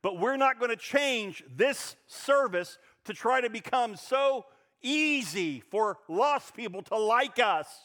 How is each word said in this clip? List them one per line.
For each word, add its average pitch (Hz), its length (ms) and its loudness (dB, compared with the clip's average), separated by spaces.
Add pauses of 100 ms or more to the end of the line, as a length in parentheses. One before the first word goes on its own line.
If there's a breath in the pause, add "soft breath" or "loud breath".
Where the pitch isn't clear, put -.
But 185 160 -2
we're 247 180 0
not 262 240 2
gonna 233 160 0
change 247 720 -2
this 196 480 0 (100)
service 247 720 0 (260 soft breath)
to 208 100 -10
try 254 260 2
to 240 100 -2
become 220 460 -2
so 269 500 0 (360 soft breath)
easy 220 760 -2 (100)
for 208 280 0 (100)
lost 262 460 0
people 202 280 -8
to - 140 -4
like 226 420 2
us. 202 300 2 (160)